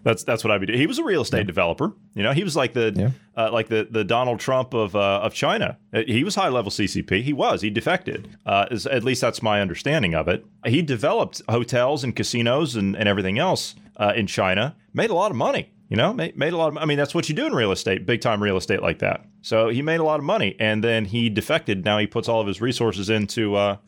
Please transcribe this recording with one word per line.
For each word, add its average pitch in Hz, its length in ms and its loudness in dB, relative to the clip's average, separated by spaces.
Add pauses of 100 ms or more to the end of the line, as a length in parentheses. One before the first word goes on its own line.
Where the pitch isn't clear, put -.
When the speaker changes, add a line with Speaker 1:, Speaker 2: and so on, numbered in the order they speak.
Speaker 1:
That's, 117 200 2
that's 117 200 -2
what 110 80 2
I'd 101 100 2
be 98 60 -2
doing. 120 120 0
He 151 80 4
was 254 120 -4
a 330 40 -2
real 190 180 0
estate 117 180 -2
Speaker 2:
Yeah. 107 40 0
Speaker 1:
developer. 92 480 0 (220)
You 101 100 -4
know, 117 80 2
he 160 140 0
was 151 100 -4
like 131 160 2
the, 113 240 2
Speaker 2:
Yeah. - 140 2 (260)
Speaker 1:
uh, 110 160 0
like 113 160 0
the, 107 220 0
the 110 160 -2
Donald 117 340 0
Trump 131 340 0
of, 107 220 0
uh, 98 260 2
of 107 120 -2
China. 185 440 -2 (160)
Uh, 113 140 0
he 120 160 2
was 202 120 -2
high 196 120 2
level 117 240 0
C 101 160 0
C 92 140 -4
P. 92 200 0
He 147 120 -2
was. 196 280 0
He 110 80 -2
defected. 110 600 -4 (160)
Uh, 98 260 2
is, 110 160 -4
at 127 160 0
least 127 160 0
that's 117 220 -2
my 104 180 2
understanding 98 560 0
of 78 140 0
it. 87 160 -2 (200)
He 123 160 2
developed 143 680 -2
hotels 123 560 0
and 117 100 -4
casinos 120 640 0
and, 98 180 0
and 104 140 2
everything 98 280 0
else, 170 380 -2 (220)
uh, 101 180 2
in 202 120 0
China. 101 500 0 (160)
Made 185 160 0
a 175 60 0
lot 123 160 2
of - 60 -4
money. 240 360 -2 (160)
You - 80 -2
know, 165 160 2
made, 170 240 -6
made 147 160 0
a 175 40 -4
lot 160 120 2
of, 151 80 -6
I 156 80 -4
mean, 147 120 0
that's 143 180 0
what 165 140 0
you 156 60 -4
do 262 100 -2
in 285 80 -2
real 113 180 2
estate, 95 340 -2
big 120 160 0
time 104 220 0
real 98 140 2
estate 95 240 -2
like 85 180 -2
that. - 260 0 (160)
So 113 280 2
he 120 120 -2
made 160 200 0
a - 20 2
lot 156 160 0
of 143 60 -6
money, 147 340 0
and 107 240 2
then 113 220 2
he 117 240 0
defected. 104 560 -2
Now 104 120 2
he 107 100 0
puts 113 200 -4
all 113 140 2
of 101 60 -4
his 98 120 -4
resources 110 500 0
into, 107 460 0
uh, 101 220 2 (100)